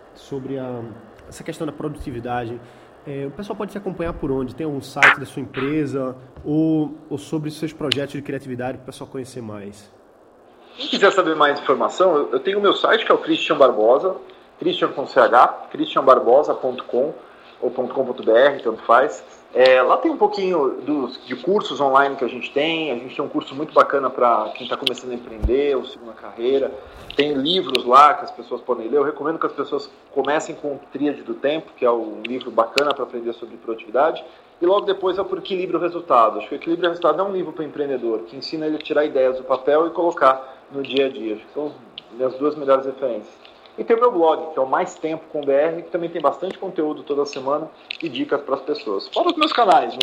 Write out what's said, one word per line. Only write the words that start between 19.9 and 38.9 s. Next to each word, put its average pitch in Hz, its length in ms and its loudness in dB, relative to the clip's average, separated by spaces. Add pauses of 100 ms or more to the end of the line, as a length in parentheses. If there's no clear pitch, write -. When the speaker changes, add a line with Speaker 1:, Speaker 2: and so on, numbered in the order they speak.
Speaker 2:
tem 320 140 0
um 262 60 -4
pouquinho 185 680 0
dos, 143 400 -4
de 127 100 -6
cursos 175 460 -2
online 139 340 4
que 131 80 -4
a 117 40 0
gente 120 260 -8
tem. 156 380 0
A - 20 -2
gente 123 220 -8
tem 143 100 -4
um - 20 -10
curso 147 280 -6
muito 156 180 -8
bacana 139 340 4
pra 117 480 2
quem 123 120 -12
tá 120 100 -4
começando 127 360 -6
a - 20 -6
empreender 120 600 0
ou 120 80 -2
segunda 113 300 -16
carreira. 117 580 -2 (440)
Tem 147 180 2
livros 131 500 0
lá 139 300 10
que 120 120 -4
as - 60 -12
pessoas 120 300 -10
podem 113 260 -2
ler. 135 100 0
Eu 139 60 4
recomendo 151 360 -2
que 156 80 0
as 147 60 -4
pessoas 139 380 -6 (200)
comecem 143 420 0
com 143 220 -6
o 135 40 -14 (120)
Tríade 143 320 -2
do 117 100 -8
Tempo, 156 420 -2
que - 80 -4
é 120 60 6
um 110 320 -2
livro 123 300 -8
bacana 131 420 2
pra 131 100 -4
aprender 117 300 -6
sobre 110 240 -14
produtividade. 123 640 -2 (380)
E 170 40 0
logo 196 200 2
depois 190 320 -2
é 196 60 -2
por 185 160 -6
Equilíbrio 180 400 -4
Resultado. 131 580 2
Acho - 120 -8
que 147 40 -8
o 143 40 -8
Equilíbrio 170 320 -4
Resultado 170 300 0
é 190 40 0
um 202 80 -4
livro 170 200 -4
pro 160 120 -8
empreendedor, 131 600 -4
que - 120 -16
ensina 156 320 -6
ele 151 80 -2
a 143 40 -8
tirar 151 260 0